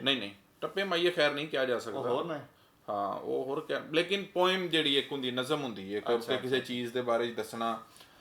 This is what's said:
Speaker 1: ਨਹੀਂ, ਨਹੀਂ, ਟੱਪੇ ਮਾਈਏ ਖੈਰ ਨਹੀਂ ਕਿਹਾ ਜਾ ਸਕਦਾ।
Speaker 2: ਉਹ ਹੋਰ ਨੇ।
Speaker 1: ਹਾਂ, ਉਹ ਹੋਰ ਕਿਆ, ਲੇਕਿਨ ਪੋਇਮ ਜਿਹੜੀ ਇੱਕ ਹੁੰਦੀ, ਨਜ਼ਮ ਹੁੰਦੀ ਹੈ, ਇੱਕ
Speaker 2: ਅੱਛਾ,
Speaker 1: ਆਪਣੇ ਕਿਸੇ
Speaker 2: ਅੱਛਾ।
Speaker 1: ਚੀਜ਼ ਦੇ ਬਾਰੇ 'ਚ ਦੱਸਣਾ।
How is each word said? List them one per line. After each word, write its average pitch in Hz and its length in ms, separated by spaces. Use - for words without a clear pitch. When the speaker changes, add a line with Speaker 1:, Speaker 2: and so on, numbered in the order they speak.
Speaker 1:
ਨਹੀਂ, 135 140
ਨਹੀਂ, 101 140
ਟੱਪੇ 190 240
ਮਾਈਏ 175 260
ਖੈਰ 147 220
ਨਹੀਂ 147 160
ਕਿਹਾ 139 160
ਜਾ 123 140
ਸਕਦਾ। 104 200
Speaker 2:
ਉਹ 107 100
ਹੋਰ 135 160
ਨੇ। 160 160
Speaker 1:
ਹਾਂ, 101 240
ਉਹ 135 300
ਹੋਰ 139 160
ਕਿਆ, 143 200
ਲੇਕਿਨ 175 320
ਪੋਇਮ 180 440
ਜਿਹੜੀ 147 300
ਇੱਕ 131 140
ਹੁੰਦੀ, 131 180
ਨਜ਼ਮ 127 320
ਹੁੰਦੀ 101 300
ਹੈ, 104 60
ਇੱਕ - 80
Speaker 2:
ਅੱਛਾ, 120 80
Speaker 1:
ਆਪਣੇ 117 220
ਕਿਸੇ 127 200
Speaker 2:
ਅੱਛਾ। 127 100
Speaker 1:
ਚੀਜ਼ 123 260
ਦੇ 127 100
ਬਾਰੇ 120 240
'ਚ 117 100
ਦੱਸਣਾ। 113 440